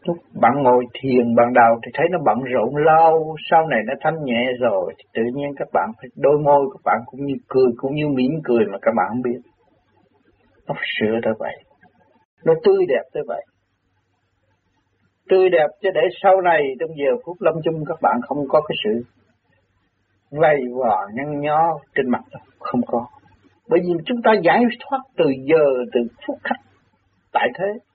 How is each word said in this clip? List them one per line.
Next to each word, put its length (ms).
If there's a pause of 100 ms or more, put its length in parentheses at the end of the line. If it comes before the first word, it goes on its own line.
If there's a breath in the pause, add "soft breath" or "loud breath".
Lúc 140 (240)
bạn 100 (120)
ngồi 300
thiền, 420
bạn 180
đầu 320
thì 80
thấy 180
nó 140
bận 180
rộn 320
lâu, 600 (140)
sau 180
này 180
nó 160
thanh 220
nhẹ 220 (140)
rồi, 380
thì 60 (100)
tự 80 (120)
nhiên 240
các 160
bạn 240
phải, 180
đôi 240
môi 340
các 100
bạn 220
cũng 200
như 80 (140)
cười, 300
cũng 180
như 120
mỉm 240 (120)
cười 280
mà 100
các 160
bạn 120
không 120
biết. 180 (1300)
Nó 80 (240)
sửa 240
tới 160
vậy, 240 (840)
nó 80 (100)
tươi 240
đẹp 160 (100)
tới 140
vậy. 180 (1800)
Tươi 200
đẹp 180 (140)
cho 120
để 80 (220)
sau 180
này, 200 (180)
trong 100
giờ 360
phút 140
lâm 140 (100)
chung, 240
các 140
bạn 140 (120)
không 100 (120)
có 120
cái 220
sự 180 (1300)
vầy 260 (200)
vò 360
nhăn 260
nhó 400 (160)
trên 140
mặt 120 (100)
đâu, 100 (180)
không 280
có. 200 (640)
Bởi 100
vì 140 (120)
chúng 180
ta 80 (120)
giải 200 (160)
thoát 200 (180)
từ 80 (240)
giờ, 140 (300)
từ 60 (280)
phút 160
khắc 140 (760)
tại 140 (100)
thế 220 (160)